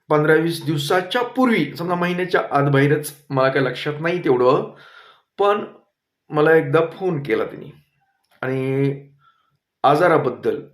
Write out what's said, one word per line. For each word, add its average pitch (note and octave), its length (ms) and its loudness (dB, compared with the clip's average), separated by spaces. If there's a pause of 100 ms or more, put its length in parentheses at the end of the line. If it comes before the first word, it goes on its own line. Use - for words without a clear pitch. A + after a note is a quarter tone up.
पंधरा D#3 240 4
वीस D#3+ 320 0
दिवसाच्या F3+ 580 -2
पूर्वी, A3+ 520 0
समजा F3 200 -4
महिन्याच्या F3 460 -2 (100)
आत C#3 200 2
बाहेरच, C#3+ 420 2 (160)
मला C3+ 200 2
काही C3+ 160 0
लक्षात C3+ 340 -6
नाही E3+ 240 -4
तेवढं, C3+ 520 2 (600)
पण G3+ 280 0 (640)
मला D3+ 260 4
एकदा D3+ 240 2 (140)
फोन F3 300 -4
केला G#2+ 220 -2
तिने - 280 -14 (680)
आणि C3+ 520 -2 (880)
आजाराबद्दल C3+ 800 2 (120)